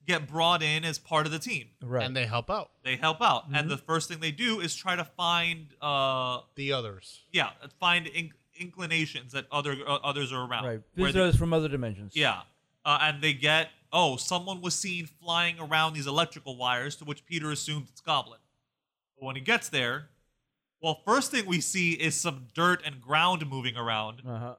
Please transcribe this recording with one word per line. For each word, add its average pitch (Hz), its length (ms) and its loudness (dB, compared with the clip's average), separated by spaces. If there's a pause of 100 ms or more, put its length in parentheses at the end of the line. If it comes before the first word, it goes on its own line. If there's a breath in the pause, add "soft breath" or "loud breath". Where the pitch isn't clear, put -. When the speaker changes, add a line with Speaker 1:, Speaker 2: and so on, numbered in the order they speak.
Speaker 1:
get 160 220 0
brought 165 360 4
in 156 200 2
as 160 160 -2
part 156 260 2
of 156 60 -2
the 160 80 -2
team. 156 280 -6 (140)
Speaker 2:
Right. 123 240 -2
Speaker 3:
And 131 100 -4
they 127 100 0
help 117 240 -2
out. 202 220 -4 (120)
Speaker 1:
They 131 140 0
help 233 240 0
out. 160 240 4
And 143 100 -6
Speaker 2:
Mm-hmm. 147 140 0
Speaker 1:
the 143 80 -2
first 160 320 -2
thing 165 100 -10
they 160 120 -2
do 220 280 -2
is 170 160 -4
try 185 200 -4
to 175 100 -4
find, 170 640 -2 (140)
uh, 135 580 0 (160)
Speaker 3:
The 139 180 -2
others. 107 480 -8 (100)
Speaker 1:
yeah, 139 200 0 (280)
find 175 280 2
inc-, 160 240 -6 (260)
inclinations 160 760 -4
that 139 180 -6
other, 143 260 -2 (100)
uh, 143 160 0
others 139 300 -2
are 127 120 -4
around. 120 200 -4
Speaker 2:
Right. 113 160 -4 (140)
Speaker 1:
Where 185 160 2
they 185 80 4
Speaker 2:
Visitors 175 180 6
from 165 160 4
other 156 160 2
dimensions. 110 460 -6
Speaker 1:
Yeah. 127 260 2 (440)
Uh, 147 160 4
and 151 200 0
they 151 120 4
get, 151 360 4 (240)
oh, 156 240 4
someone 185 440 -4
was 175 120 -2
seen 180 320 -4
flying 170 540 0
around 160 340 2
these 143 140 -4
electrical 143 500 0
wires, 123 380 -2
to 156 100 -18
which 147 200 -8
Peter 151 260 -4
assumes 147 400 -6
it's - 100 -20
Goblin. 127 380 -2 (800)
But 135 80 -12
when 131 80 -6
he 135 60 -8
gets 220 280 0
there, 135 400 -2 (720)
well, 160 240 -2
first 262 240 4
thing 233 160 0
we 180 160 2
see 175 300 0
is 156 240 0
some 131 400 -4
dirt 175 280 4
and 143 180 -8
ground 156 460 2
moving 127 300 -4
around, 113 500 -4
Speaker 2:
Uh-huh. 120 320 -8